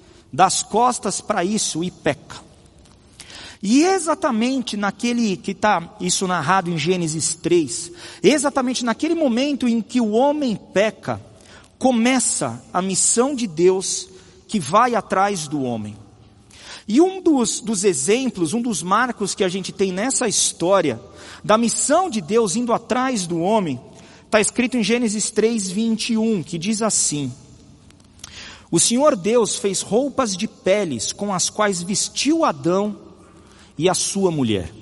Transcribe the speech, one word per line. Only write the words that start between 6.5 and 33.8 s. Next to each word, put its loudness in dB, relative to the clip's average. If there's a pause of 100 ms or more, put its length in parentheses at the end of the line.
em -2
Gênesis -2
três, 0 (320)
exatamente 2
naquele 0
momento 0
em 2
que -2
o 2
homem 2
peca, -2 (560)
começa 0
a -2
missão 0
de -4
Deus 0 (400)
que -2
vai 2
atrás -2
do -4
homem. -6 (880)
E 4
um 2
dos, 2
dos -4
exemplos, 0
um 0
dos -2
marcos 0
que -2
a 2
gente -6
tem -2
nessa -2
história, 0 (420)
da 4
missão 2
de -4
Deus 0
indo -2
atrás -2
do -4
homem, 0 (480)
tá 4
escrito 0
em 0
Gênesis 0
três, 0
vinte -2
e 2
um, 0
que -6
diz -2
assim: -2 (1400)
"O 2
Senhor 4
Deus 2
fez -2
roupas -2
de -4
peles -2
com -6
as -2
quais 0
vestiu 0
Adão 0 (800)
e 2